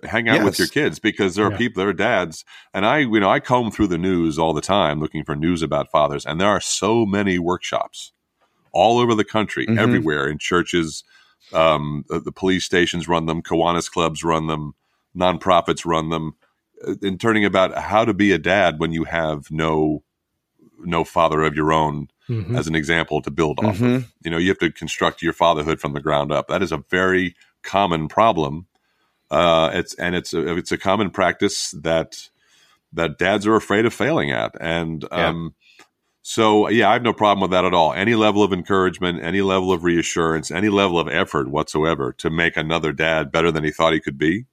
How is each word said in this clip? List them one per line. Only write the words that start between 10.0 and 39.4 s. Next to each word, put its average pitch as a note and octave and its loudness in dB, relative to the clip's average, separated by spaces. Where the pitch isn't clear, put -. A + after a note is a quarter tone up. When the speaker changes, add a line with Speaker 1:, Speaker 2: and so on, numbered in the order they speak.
Speaker 1:
in D2+ -4
churches, E2+ -2
um, D2 2
the, F2 -2
the D2+ -10
police F#2+ 0
stations F2+ 0
run E2 0
them, D#2+ -4
Kiwanis E2+ 0
clubs E2 -2
run D#2+ 0
them, D2+ -6
nonprofits F2 0
run D#2+ -2
them, D#2+ -4
uh, F#2+ -4
in G2 -4
turning G#2+ 2
about F#2 2
how F#2 2
to A2 0
be G2 2
a F2 4
dad F2 2
when E2 -2
you D#2+ -4
have D#2 -4
no, D#2 0
no E2 -2
father D#2+ 0
of D2+ 0
your D2+ 0
own, D2+ 0
Speaker 3:
Mm-hmm. A2+ -6
Speaker 1:
as D#2 -4
an D#2+ -2
example D#2+ -2
to D2+ -8
build D2+ 0
off G#2 -2
Speaker 2:
Mm-hmm. A#2 0
Speaker 1:
of. B2+ -6
You E2 -6
know, E2 -2
you F2+ 2
have F#2+ 0
to E2+ 0
construct - -4
your D#2+ 0
fatherhood D#2+ 2
from D2 -6
the C#2+ -6
ground C#2+ 0
up. C#2+ -2
That F2 -2
is E2 -4
a D2+ -6
very F#2 0
common E2+ 0
problem. F2 0
Uh, D#2+ 4
it's, F2+ -4
and F2 -4
it's F2 -6
a, E2+ -2
it's F2 -6
a F2 -4
common G2 0
practice F#2+ -2
that, D#2+ -4
that E2 -4
dads G2 0
are A2 6
afraid G#2+ 2
of - -2
failing A2 0
at. A1+ -2
And, E2 -4
Speaker 2:
Yeah. E2+ -2
Speaker 1:
um, E2 -8
so, G#2+ 2
yeah, G#2 4
I - 6
have B2 0
no A#2 2
problem G2+ 2
with F2+ 0
that F#2 2
at F2+ 2
all. D#2+ 4
Any G2 0
level G#2+ 4
of F#2+ 2
encouragement, F2+ 0
any F2+ -2